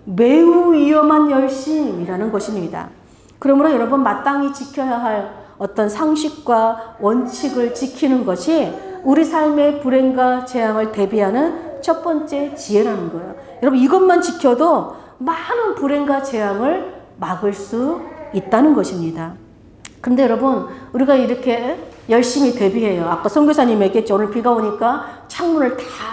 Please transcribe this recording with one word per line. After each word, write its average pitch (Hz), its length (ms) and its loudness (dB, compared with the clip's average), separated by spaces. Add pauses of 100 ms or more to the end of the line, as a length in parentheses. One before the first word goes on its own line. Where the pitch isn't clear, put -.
매우 330 680 6
위험한 302 580 4
열심이라는 247 1000 -2
것입니다. 196 580 -6 (500)
그러므로 277 340 4
여러분, 247 300 0
마땅히 277 500 -2
지켜야 254 500 -6
할 214 320 -4 (240)
어떤 208 300 -2
상식과 240 1120 -2
원칙을 240 720 -2
지키는 262 500 -2
것이 277 480 0 (300)
우리 294 220 4
삶의 294 560 0
불행과 254 640 2
재앙을 220 480 -2
대비하는 214 880 -2
첫 330 200 -2
번째 294 520 -4
지혜라는 202 580 -2
거예요. 175 220 -10 (280)
여러분, 262 180 4
이것만 349 420 4
지켜도 262 720 2 (240)
많은 427 560 -4
불행과 277 480 -2
재앙을 233 720 -2 (260)
막을 180 320 -4
수 254 480 -4 (320)
있다는 240 420 2
것입니다. 170 600 -4 (680)
근데 247 220 2
여러분, 233 440 0 (260)
우리가 269 240 2
이렇게 247 600 -2 (320)
열심히 240 460 2
대비해요. 196 540 0
아까 175 200 -2
선교사님 277 540 4
얘기했죠. 202 320 2
오늘 202 160 2
비가 240 220 0
오니까 226 520 0 (220)
창문을 311 500 0
다 - 80 -10 (280)